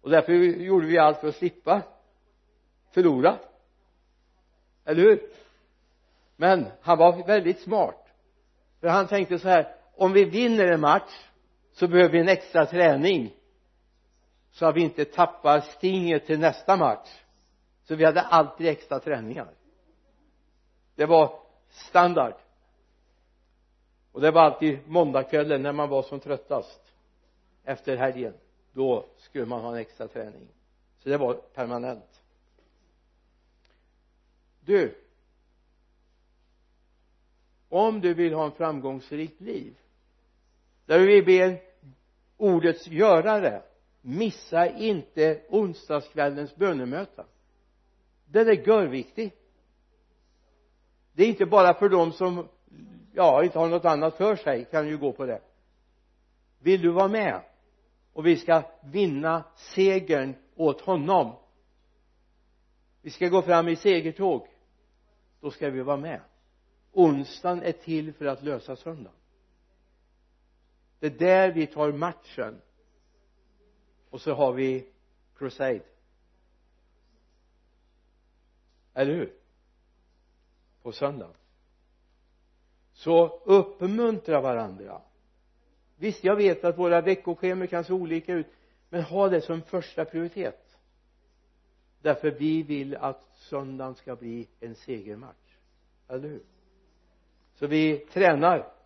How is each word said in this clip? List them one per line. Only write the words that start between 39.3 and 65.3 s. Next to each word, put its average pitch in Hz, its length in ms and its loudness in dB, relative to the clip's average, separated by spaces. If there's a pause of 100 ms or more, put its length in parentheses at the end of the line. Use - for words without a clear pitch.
liv, - 380 -14 (1080)
där 160 120 4
du 190 80 8
vill 202 180 8
bli 185 160 6
en 185 160 0 (800)
ordets 170 500 0
görare, 170 760 0 (380)
missa 170 680 -4
inte 160 840 -2
onsdagskvällens 147 1080 -4
bönemöte. 156 680 -6 (1000)
Den 214 240 2
är 190 200 2
görviktig. 190 640 -2 (1800)
Det 165 100 2
är 220 60 6
inte 202 180 -2
bara 180 280 6
för 202 140 0
dem 170 240 2
som, 175 360 -6 (640)
ja, 160 320 4
inte 170 140 -2
har 165 100 0
något 170 160 -2
annat 156 320 0
för 202 200 0
sig, 127 280 -4
kan 151 240 -4
ju 151 100 -8
gå 139 140 -4
på 135 140 -10
det. 120 160 -8 (1160)
Vill 180 240 0
du 170 80 2
vara 190 180 0
med? 190 340 -4 (720)
Och 156 140 -6
vi 170 100 4
ska 165 260 0 (220)
vinna 160 600 -4 (120)
segern 185 800 -2 (220)
åt 151 240 -2
honom. 160 520 -2 (1700)
Vi 151 100 -18
ska 180 180 -4
gå 180 140 2
fram 170 260 2
i 165 80 -2
segertåg. 165 720 -2 (920)